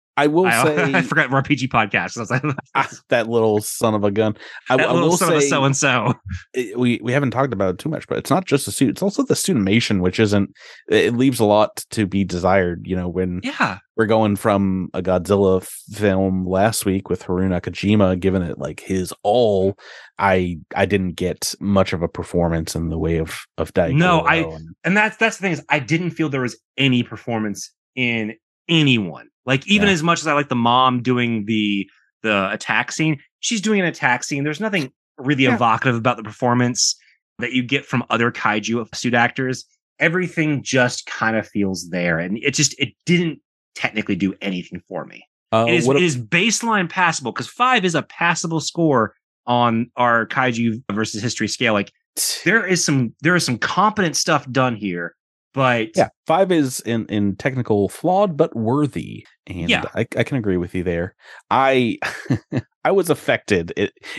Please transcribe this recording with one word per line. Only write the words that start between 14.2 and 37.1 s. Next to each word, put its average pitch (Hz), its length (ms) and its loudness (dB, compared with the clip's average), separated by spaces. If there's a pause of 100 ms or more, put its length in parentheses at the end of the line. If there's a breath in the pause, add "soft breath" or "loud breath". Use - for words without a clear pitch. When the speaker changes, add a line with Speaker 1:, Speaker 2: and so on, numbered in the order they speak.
Speaker 1:
from 95 560 0
a 92 80 -6
Godzilla 92 640 2
f-, - 60 -16 (260)
film 95 520 0
last 95 380 0
week 98 240 -2
with - 140 -4
Haru 92 260 -2
Nakajima 92 720 2
giving 92 220 2
it, 78 160 -8
like, 69 220 -8
his 92 420 -4
all. 104 560 2 (400 loud breath)
I, 92 400 2 (180)
I 98 80 2
didn't 92 300 0
get - 460 -4
much 98 340 0
of 82 80 -4
a 85 60 0
performance 82 640 -2
in 85 160 -4
the 82 80 -4
way 82 200 0
of, 80 200 -6 (180)
of - 160 -6
Daigoro 92 240 0
Speaker 2:
No, 170 240 4
I, 156 180 2
Speaker 1:
and 160 300 -6 (160)
Speaker 2:
and 180 120 0
that's, 214 200 0
that's 220 220 0
the - 40 -10
thing 190 100 0
is 143 180 -6
I 147 80 2
didn't 160 320 -2
feel 160 180 -2
there 135 140 -2
was 123 180 -6 (160)
any 131 280 2
performance 107 680 -6 (240)
in 117 380 -2 (340)
anyone. 117 600 2 (180)
Like, 139 200 0
even 202 220 4
Speaker 1:
Yeah. 196 60 4
Speaker 2:
as 151 80 0
much 170 180 2
as 147 60 -8
I 151 80 2
like 143 160 0
the 127 40 0
mom 123 480 2
doing 117 440 0
the, 104 420 0 (340 soft breath)
the 101 300 0
attack 110 400 -2
scene, 156 260 0 (220 soft breath)
she's 220 220 -4
doing 208 180 2
an 180 60 0
attack 127 360 0
scene. 143 220 -4
There's 151 160 -4
nothing 196 320 -4 (240)
really 135 280 0
Speaker 1:
Yeah. 120 100 4
Speaker 2:
evocative 117 420 2
about 117 220 0
the 113 40 -12
performance 120 720 0 (440 soft breath)